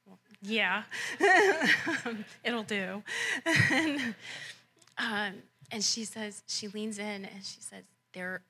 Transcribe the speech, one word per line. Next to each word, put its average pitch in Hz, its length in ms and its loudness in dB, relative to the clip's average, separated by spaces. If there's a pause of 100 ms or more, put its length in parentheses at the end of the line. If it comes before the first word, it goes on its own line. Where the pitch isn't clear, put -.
"Well, 185 140 -20 (220)
yeah, 202 420 0 (360)
<laughs> 311 1200 4
it'll 226 200 -2
do." 196 400 -4 (420)
<laughs> - 0 - (260)
And, 277 440 0 (840)
um, 208 340 -2 (360)
and 208 140 -4
she 226 220 0
says, 208 420 -8
she - 220 -4
leans 214 280 -6
in, 202 280 -6
and 196 180 -14
she - 180 -12
says, 196 220 -14 (300)
"There, 180 360 -8